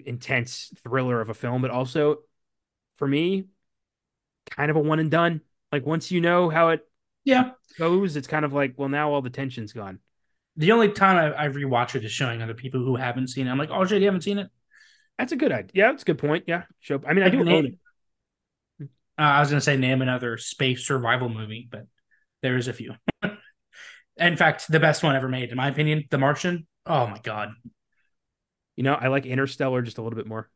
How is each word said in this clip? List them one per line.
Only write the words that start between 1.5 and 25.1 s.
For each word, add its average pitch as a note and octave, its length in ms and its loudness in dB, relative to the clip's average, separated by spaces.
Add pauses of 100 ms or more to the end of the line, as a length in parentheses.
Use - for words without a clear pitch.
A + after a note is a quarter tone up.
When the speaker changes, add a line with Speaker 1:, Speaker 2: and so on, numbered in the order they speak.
Speaker 1:
but B2+ 100 -2
also, D3 480 0 (800)
for C#3+ 100 -2
me, E3+ 380 0 (1040)
kind D3 180 -2
of D#3 80 2
a - 20 4
one D#3 200 2
and D#3 100 0
done. E3 320 2 (300)
Like, C#3 140 -2
once D#3 260 -2
you F3 100 2
know F3 280 4
how E3 200 4
it D#3+ 160 0 (380)
Speaker 2:
Yeah. B3+ 280 4 (280)
Speaker 1:
goes, F3 360 2
it's C#3 120 -4
kind D3+ 180 0
of C#3 80 -4
like, C#3 240 0
well, C#3 120 -2
now D3 220 0
all C#3+ 100 0
the B2+ 80 -8
tension's B2 440 -8
gone. G2 260 -12 (580)
Speaker 2:
The E3 160 6
only A3 180 6
time F#3+ 260 4
I, D3+ 280 2
I've C3+ 100 -4
rewatched B2+ 400 0
it A#2 80 -4
is G#2+ 80 -8
showing A#2 300 -4
other A2+ 120 -6
people B2+ 300 -6
who B2+ 140 0
haven't B2+ 320 -4
seen C3 180 -4
it. - 20 -4
I'm B2+ 80 -2
like, D3+ 140 -4
"Oh, F#3 140 2
shit, G3 160 2
you G3 60 4
haven't F#3 140 0
seen G3+ 160 -2
it?" G3+ 120 -6 (680)
Speaker 1:
That's B3+ 140 -4
a D4+ 60 -4
good B3 140 2
idea. G#2 220 -4
Yeah, G#3 180 6
that's D4 120 -10
a - 20 -20
good E3 120 2
point. D3+ 280 -2
Yeah. F3 180 -4 (180)
Show, F#3 260 -4
I - 60 0
mean, F#3+ 100 4
I F#3 40 6
Speaker 2:
Like, F#3 60 8
Speaker 1:
do F3 120 2
Speaker 2:
name E3+ 100 6
Speaker 1:
own D#3 100 4
it. - 140 -8 (1400)
Speaker 2:
Uh, D3+ 40 -2
I C#3+ 180 6
was D3 100 4
gonna C#3+ 120 2
say C#3 160 2
name C3 240 2
another B2 360 -2
space B2+ 480 -4
survival B2 440 0
movie, A2 420 -10
but - 140 -16 (560)
there B2+ 160 0
is B2 100 -2
a A#2+ 60 -6
few. - 220 -12 (280)
<laughs> - 920 -16
In E3+ 180 2
fact, D#3 340 2
the D#3+ 100 4
best D3+ 240 4
one D3 120 2